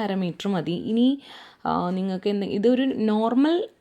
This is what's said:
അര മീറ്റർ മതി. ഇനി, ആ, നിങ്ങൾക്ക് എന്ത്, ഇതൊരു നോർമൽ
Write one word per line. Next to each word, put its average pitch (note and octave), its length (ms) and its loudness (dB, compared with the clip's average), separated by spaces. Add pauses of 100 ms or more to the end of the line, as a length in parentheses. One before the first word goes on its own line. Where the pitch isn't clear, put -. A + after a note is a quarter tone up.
അര G3 80 -2 (100)
മീറ്റർ F3 300 -4
മതി. F3 220 -2 (160)
ഇനി, A#3 140 4 (600)
ആ, D#3+ 40 0 (260)
നിങ്ങൾക്ക് F#3 340 -2
എന്ത്, G3+ 140 -2 (120)
ഇതൊരു B3 280 4 (240)
നോർമൽ A#3+ 460 2 (260)